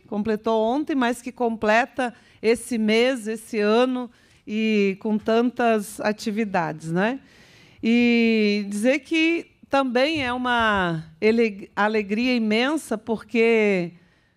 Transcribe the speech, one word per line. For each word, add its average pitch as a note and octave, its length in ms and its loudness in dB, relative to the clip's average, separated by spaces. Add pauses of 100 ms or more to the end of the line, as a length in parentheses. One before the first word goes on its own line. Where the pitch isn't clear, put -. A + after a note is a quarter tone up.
completou A3 560 -2
ontem, D4 320 -2
mas B3 280 -2
que B3+ 80 -10
completa A3+ 840 0 (300)
esse A3+ 360 0
mês, A3 500 2
esse A3 320 -6
ano B3 500 0 (360)
e G#3 540 0
com G#3+ 180 -2
tantas A3+ 840 0
atividades, F#3+ 880 -4
né? G#3+ 300 -2 (600)
E A3+ 840 2
dizer A#3 320 0
que E4 520 -2 (160)
também C#4 560 0
é B3 80 -4
uma G#3+ 720 0 (160)
ele-, G#3+ 560 0
alegria G#3+ 580 0
imensa, A#3 600 0
porque G#3+ 960 0 (440)